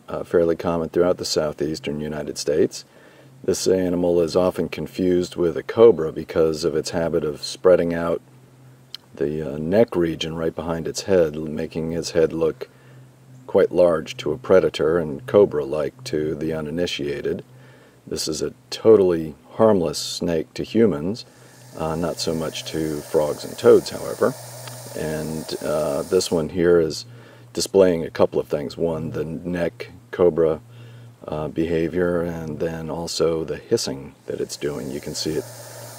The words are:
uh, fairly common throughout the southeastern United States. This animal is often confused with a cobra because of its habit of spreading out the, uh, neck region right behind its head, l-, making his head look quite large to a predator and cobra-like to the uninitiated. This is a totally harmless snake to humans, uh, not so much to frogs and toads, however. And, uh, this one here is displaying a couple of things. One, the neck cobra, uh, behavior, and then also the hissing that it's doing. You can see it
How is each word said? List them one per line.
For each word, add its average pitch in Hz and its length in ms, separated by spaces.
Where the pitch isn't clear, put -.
uh, 85 140
fairly 85 320
common 82 360
throughout 87 260
the - 80
southeastern 76 760
United 76 380
States. - 460
This - 240
animal 90 540
is 82 160
often 90 320
confused 90 680
with 85 220
a - 80
cobra 82 480
because 80 500
of 78 140
its 76 140
habit 82 340
of 73 180
spreading 85 500
out 85 280
the, 73 380
uh, 76 40
neck 92 380
region 82 400
right 82 180
behind 82 320
its - 160
head, 85 320
l-, 78 80
making 80 480
his 82 220
head 80 200
look 80 360
quite 92 240
large 85 460
to 73 120
a 76 80
predator 80 600
and 76 280
cobra-like 73 800
to 78 320
the 80 160
uninitiated. 78 920
This - 220
is 76 120
a 73 140
totally 90 640
harmless 95 440
snake - 560
to - 80
humans, 98 600
uh, 80 180
not 82 240
so 82 160
much 80 300
to 78 380
frogs 73 420
and - 120
toads, 117 340
however. - 440
And, - 640
uh, 76 400
this 90 280
one 80 180
here 87 320
is 80 240
displaying 87 520
a 71 60
couple 82 300
of - 80
things. 73 280
One, 82 340
the 76 140
neck 85 680
cobra, 80 500
uh, 76 200
behavior, 85 760
and 82 360
then 82 320
also 82 540
the 73 140
hissing 69 560
that - 140
it's - 160
doing. 69 340
You 71 100
can 76 140
see 78 200
it 71 100